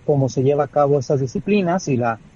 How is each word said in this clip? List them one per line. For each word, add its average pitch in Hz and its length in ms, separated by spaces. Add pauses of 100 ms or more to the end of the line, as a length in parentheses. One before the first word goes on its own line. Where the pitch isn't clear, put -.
como 139 220
se 127 160
lleva 143 220
a - 20
cabo 143 320
estas 135 220
disciplinas 185 680
y 139 80
la 117 240 (160)